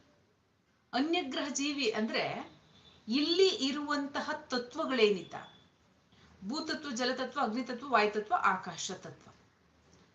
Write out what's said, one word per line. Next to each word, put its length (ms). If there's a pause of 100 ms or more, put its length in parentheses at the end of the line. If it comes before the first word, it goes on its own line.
(920)
ಅನ್ಯಗ್ರಹ 560
ಜೀವಿ 420
ಅಂದ್ರೆ 340 (840)
ಇಲ್ಲಿ 400
ಇರುವಂತಹ 840
ತತ್ವಗಳೇನಿದ್ದ, 1000 (1120)
ಭೂತತ್ವ, 460
ಜಲತತ್ವ, 500
ಅಗ್ನಿತತ್ವ, 520
ವಾಯುತತ್ವ, 420
ಆಕಾಶ 560
ತತ್ವ, 360 (880)